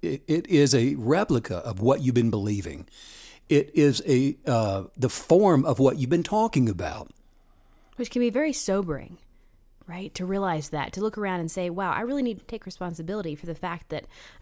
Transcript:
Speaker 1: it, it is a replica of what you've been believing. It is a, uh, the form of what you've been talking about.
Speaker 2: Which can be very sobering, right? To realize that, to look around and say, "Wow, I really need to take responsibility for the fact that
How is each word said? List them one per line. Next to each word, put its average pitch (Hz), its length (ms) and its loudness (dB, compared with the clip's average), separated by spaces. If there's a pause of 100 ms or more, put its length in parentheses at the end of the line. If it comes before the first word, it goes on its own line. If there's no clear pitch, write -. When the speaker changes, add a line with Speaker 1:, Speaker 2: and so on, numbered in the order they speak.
Speaker 1:
it, 76 260 -4
it 165 220 0
is 143 260 6
a 131 200 4
replica 127 640 0
of 95 220 -6
what 127 200 4
you've 127 140 0
been 113 160 2
believing. 98 560 -4 (600)
It 143 260 2
is 143 320 4
a, 139 300 2 (100)
uh, 104 380 0 (120)
the 127 140 0
form 175 560 4
of - 120 0
what 131 200 4
you've 127 120 -2
been 170 120 2
talking 214 460 2
about. 82 420 -8 (840)
Speaker 2:
Which 240 140 -6
can 240 100 -2
be 240 100 2
very 285 240 0
sobering, 175 640 -4 (680)
right? 180 280 -12
To 180 100 -6
realize 180 460 -2
that, 147 240 -6
to 185 80 -6
look 220 160 -4
around 190 220 -4
and 165 100 -4
say, 180 200 -4
"Wow, 180 220 -4
I - 80 -2
really 262 220 -2
need 233 180 -4
to - 60 -20
take 220 200 -12
responsibility 175 720 -8
for 175 100 -14
the 170 80 -8
fact 170 360 -10
that 156 160 -8 (360)